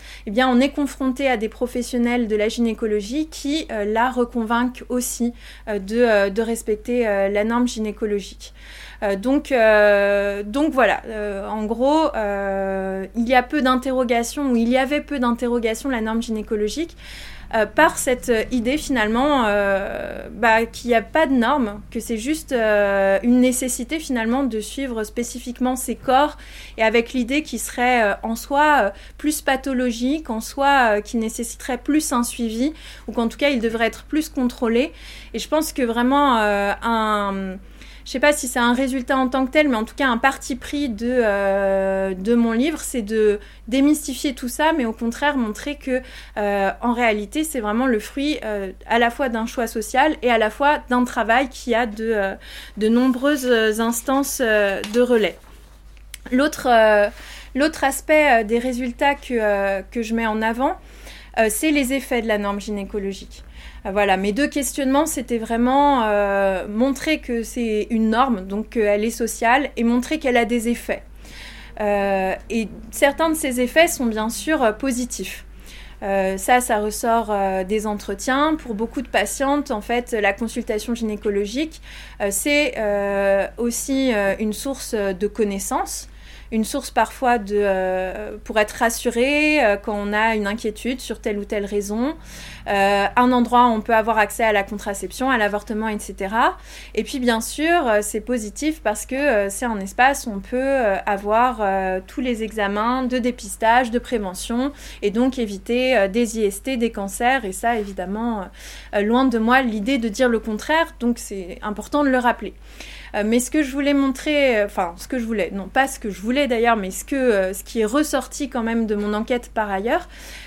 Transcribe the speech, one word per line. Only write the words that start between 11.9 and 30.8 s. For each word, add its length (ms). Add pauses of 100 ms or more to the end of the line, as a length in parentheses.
euh, 880 (100)
il 140
y 60
a 80
peu 180
d'interrogations, 880
ou 60
il 120
y 80
avait 240
peu 180
d'interrogations, 720
la 120
norme 200
gynécologique, 760 (560)
euh, 140
par 320
cette 320 (180)
idée 280
finalement, 680
euh, 880
bah, 340
qu'il 240
n'y 60
a 80
pas 240
de 60
norme, 460 (120)
que 80
c'est 180
juste, 340
euh, 720
une 180
nécessité 600
finalement 440
de 160
suivre 440
spécifiquement 720
ses 200
corps 420 (400)
et 60
avec 300
l'idée 300
qu'il 160
serait, 440
euh, 100 (100)
en 120
soi, 460
euh, 80 (300)
plus 220
pathologique, 920
en 100
soi, 560